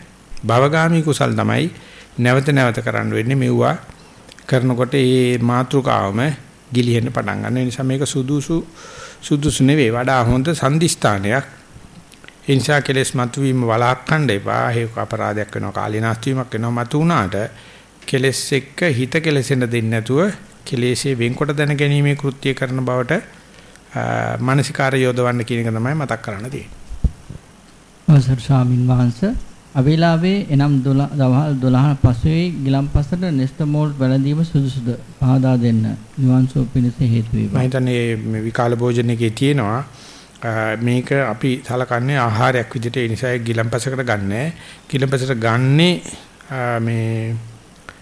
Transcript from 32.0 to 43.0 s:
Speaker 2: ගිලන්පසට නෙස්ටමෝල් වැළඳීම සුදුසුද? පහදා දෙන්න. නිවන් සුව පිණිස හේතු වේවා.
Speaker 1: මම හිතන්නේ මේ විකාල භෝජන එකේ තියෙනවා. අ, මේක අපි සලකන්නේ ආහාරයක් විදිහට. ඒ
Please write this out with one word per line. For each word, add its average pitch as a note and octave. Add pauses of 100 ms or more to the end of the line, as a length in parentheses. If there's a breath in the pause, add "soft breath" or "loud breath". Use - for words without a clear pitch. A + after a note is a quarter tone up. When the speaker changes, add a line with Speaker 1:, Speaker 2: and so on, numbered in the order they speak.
Speaker 2:
ගිලන්පසට C#3+
නෙස්ටමෝල් D3
වැළඳීම C3+
සුදුසුද? C3+ (260)
පහදා C3
දෙන්න. A#2 (300)
නිවන් B2+
සුව C3
පිණිස B2
හේතු A2+
වේවා. A2
Speaker 1:
මම B2+
හිතන්නේ B2
මේ A2
විකාල A#2+
භෝජන A#2+
එකේ A#2
තියෙනවා. C3 (560 loud breath)
අ, A#2 (260)
මේක A#2+
අපි C3
සලකන්නේ B2
ආහාරයක් A#2+
විදිහට. A#2+
ඒ A#2+